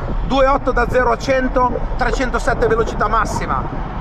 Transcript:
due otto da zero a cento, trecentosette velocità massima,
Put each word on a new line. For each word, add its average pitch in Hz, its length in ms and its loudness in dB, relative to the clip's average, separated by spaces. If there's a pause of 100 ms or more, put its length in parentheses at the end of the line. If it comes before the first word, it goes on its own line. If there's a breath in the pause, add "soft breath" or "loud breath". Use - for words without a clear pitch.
(260)
due 262 200 4
otto 269 260 2
da 240 180 2
zero 247 200 2
a 226 60 2
cento, 247 640 0 (180)
trecentosette 240 720 0
velocità 220 420 0
massima, 175 540 -2 (380)